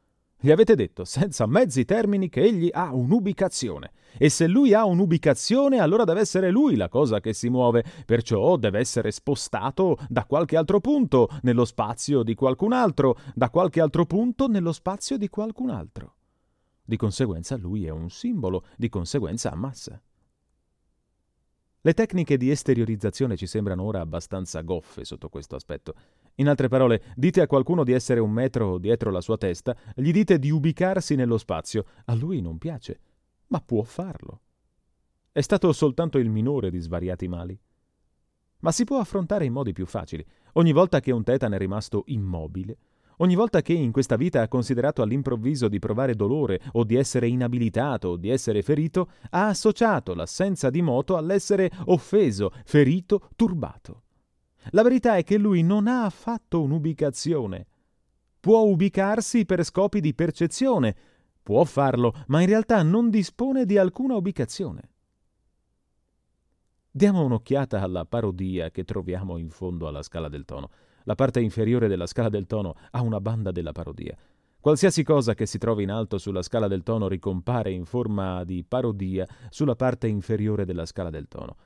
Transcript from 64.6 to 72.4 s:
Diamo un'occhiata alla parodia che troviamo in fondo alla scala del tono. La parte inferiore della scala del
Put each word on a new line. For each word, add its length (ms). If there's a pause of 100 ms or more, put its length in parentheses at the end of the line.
Diamo 340
un'occhiata 560
alla 240
parodia 640
che 140
troviamo 540
in 120
fondo 380
alla 140
scala 260
del 160
tono. 260 (340)
La 100
parte 260
inferiore 480
della 180
scala 220
del 180